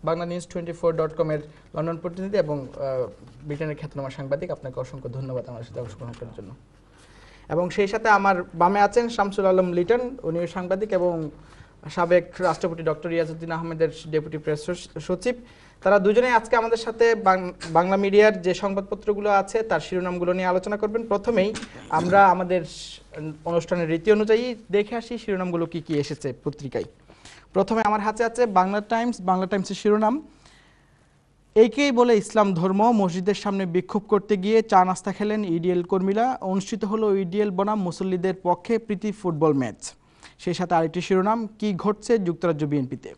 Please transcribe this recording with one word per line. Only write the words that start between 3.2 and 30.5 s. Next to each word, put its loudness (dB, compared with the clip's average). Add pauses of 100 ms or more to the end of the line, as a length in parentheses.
ব্রিটেনের -6
খ্যাতনামা -10
সাংবাদিক। -6
আপনাকে -10
অসংখ্য -10
ধন্যবাদ -8
আমার -14
সাথে -14
অংশগ্রহণ -12
করার -14
জন্য। -16 (960)
এবং -2
সেই 0
সাথে 0
আমার 4 (120)
বামে 2
আছেন 2
শামসুল -2
আলম 4
লিটন, 0
উনিও -2
সাংবাদিক -4
এবং 0 (600)
সাবেক 2
রাষ্ট্রপতি -2
ডক্টর -4
ইয়াজউদ্দিন -4
আহমেদের -2 (180)
ডেপুটি -4
প্রেস -4
সচ-, -8
সচিব। -4 (480)
তারা 6
দুজনেই 4
আজকে 2
আমাদের 2
সাথে 2
বাং-, 2 (180)
বাংলা 4
মিডিয়ার 6
যে 0
সংবাদপত্রগুলো -2
আছে, 2
তার 0
শিরোনামগুলো -2
নিয়ে -2
আলোচনা 0
করবেন। -4
প্রথমেই 0 (360)
আমরা 6
আমাদের 2 (840)
অনুষ্ঠানের 0
রীতি 2
অনুযায়ী 2 (160)
দেখে 0
আসি -8
শিরোনামগুলো -2
কি -8
কি -2
এসেছে -6 (100)
পত্রিকায়। -6 (720)
প্রথমে 2
আমার 2
হাতে -2
আছে 2
বাংলা 2
টাইমস। -2
বাংলা 0
টাইমসের -4
শিরোনাম, 2 (1300)